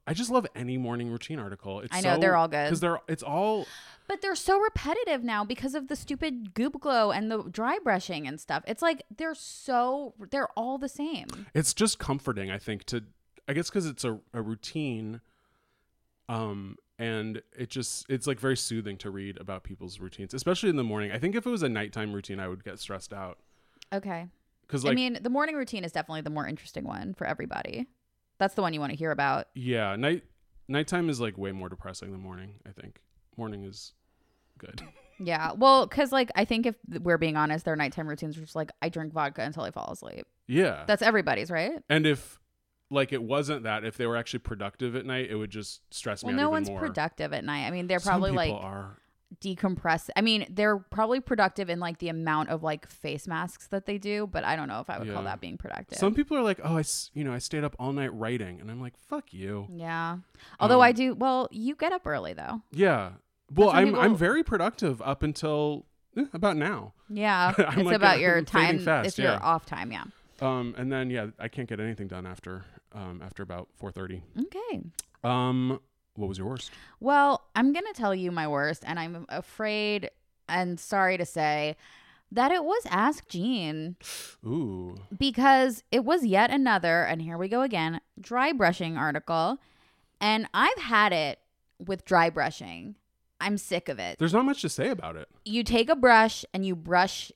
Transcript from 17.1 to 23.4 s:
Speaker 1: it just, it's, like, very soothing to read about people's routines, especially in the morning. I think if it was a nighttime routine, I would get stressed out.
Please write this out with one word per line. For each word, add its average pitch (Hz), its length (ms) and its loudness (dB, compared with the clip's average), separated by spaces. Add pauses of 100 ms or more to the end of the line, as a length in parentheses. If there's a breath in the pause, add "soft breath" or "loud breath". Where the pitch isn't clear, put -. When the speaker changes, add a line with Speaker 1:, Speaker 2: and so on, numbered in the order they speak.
Speaker 1:
it 123 120 -8
just, - 400 -6
it's, 135 180 -2
like, 135 120 -2
very 131 160 0
soothing 104 440 -6
to 104 100 -10
read 98 300 -8
about 95 240 -10
people's 92 360 -14
routines, 95 340 -12
especially 175 360 0
in 165 60 4
the 131 80 2
morning. 104 280 -2
I 104 80 -2
think 185 160 0
if 233 100 -2
it 247 40 -2
was 220 140 -2
a 135 60 2
nighttime 107 440 -4
routine, 98 260 -8
I 95 80 -6
would 92 160 -8
get 98 160 -12
stressed - 340 -10
out. 95 260 -12 (540 soft breath)